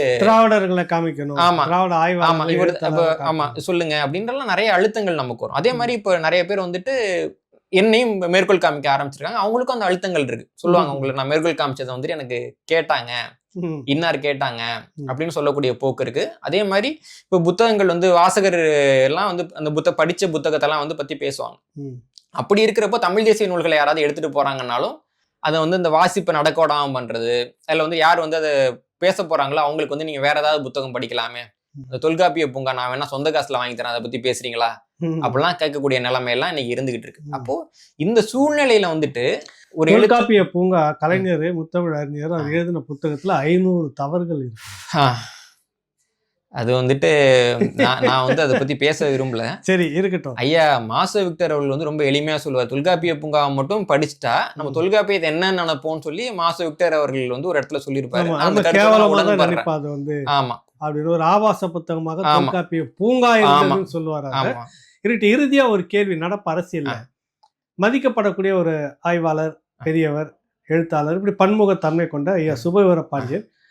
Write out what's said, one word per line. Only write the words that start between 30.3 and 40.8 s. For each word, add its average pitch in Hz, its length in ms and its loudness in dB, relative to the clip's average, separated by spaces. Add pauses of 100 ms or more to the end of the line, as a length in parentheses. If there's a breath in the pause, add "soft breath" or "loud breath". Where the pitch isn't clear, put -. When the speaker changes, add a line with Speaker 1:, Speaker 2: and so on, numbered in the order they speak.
Speaker 2:
ஏதாவது 151 220 0
புத்தகம் 131 320 -8
படிக்கலாமே, 120 480 -6 (280)
Speaker 1:
ம். 139 120 -20
Speaker 2:
இந்த 127 160 -14
தொல்காப்பிய 160 520 0
பூங்கா 131 220 -6
நான் 127 180 -4
வேணா 135 140 -4
சொந்த 143 260 -4
காசுல 151 220 -2
வாங்கி 123 220 -4
தரேன், 120 120 -8
அதை 120 140 -4
பத்தி 123 180 -8
பேசுறீங்களா?" 120 500 -2 (280)
Speaker 1:
ம். 165 280 -4
Speaker 2:
அப்படிலாம் 139 340 -2
கேட்கக்கூடிய 139 420 -2
நிலைமையெல்லாம் 123 480 -2
இன்னைக்கு 131 260 -6
இருந்துகிட்டு 120 320 -6
இருக்கு. - 180 -20
Speaker 1:
ம். 147 80 -12
Speaker 2:
அப்போ 139 380 -8 (260 soft breath)
இந்த 214 240 2
சூழ்நிலையில 254 640 2
வந்துட்டு 156 540 -2 (300 loud breath)
ஒரு 160 200 2
எழுத்து- 196 40 8
Speaker 1:
தொல்காப்பிய 220 500 6
பூங்கா, 175 440 0